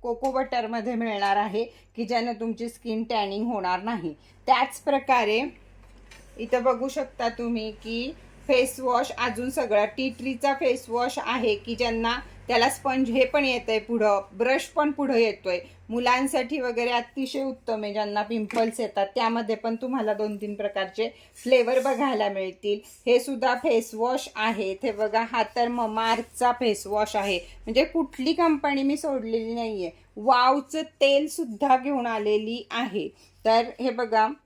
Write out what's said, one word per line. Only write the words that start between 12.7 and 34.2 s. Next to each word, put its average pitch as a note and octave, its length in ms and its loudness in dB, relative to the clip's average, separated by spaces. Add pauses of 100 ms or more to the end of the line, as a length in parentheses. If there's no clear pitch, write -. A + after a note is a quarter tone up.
हे B3 140 4
पण C#4 200 2
येतंय A#3+ 340 0
पुढं, G#3+ 420 2 (120)
ब्रश B3 320 0
पण D4+ 260 0
पुढं C#4 240 -2
येतोय, G3+ 460 0 (280)
मुलांसाठी B3+ 720 0
वगैरे A#3+ 300 -2
अतिशय B3+ 520 -4
उत्तम A#3 420 -4
आहे. G#3 80 -6
ज्यांना G#3 300 -2
पिंपल्स A3+ 580 -2
येतात G3+ 260 0
त्यामध्ये A3+ 480 -2
पण A3+ 220 -4
तुम्हाला A#3 380 -2
दोन G#3+ 220 -4
तीन G#3 180 -8
प्रकारचे G3+ 540 -4 (340)
फ्लेवर B3 380 4
बघायला B3+ 480 2
मिळतील. G3 520 -4 (260)
हे B3 140 6
सुद्धा B3 340 0
फेस A#3 400 0
वॉश A#3+ 400 -2
आहे. G#3+ 380 -2
हे G#3+ 200 -4
बघा, G#3+ 400 0
हा A#3 100 2
तर A#3+ 260 0
ममाअर्थचा A3+ 840 0
फेस A#3+ 340 -2
वॉश G#3 300 0
आहे, G3 220 0
म्हणजे A3+ 460 0
कुठली D#4 480 -2
कंपनी D4 500 0
मी C#4 140 2
सोडलेली A3+ 580 -4
नाहीये. A3 360 -4 (260)
वावचं C4 640 4
तेल C#4+ 460 2
सुद्धा C4 480 2
घेऊन B3+ 300 0
आलेली G#3+ 640 0
आहे. G#3 380 -4 (360)
तर A3+ 180 6 (180)
हे B3+ 100 0
बघा A3+ 380 2 (180)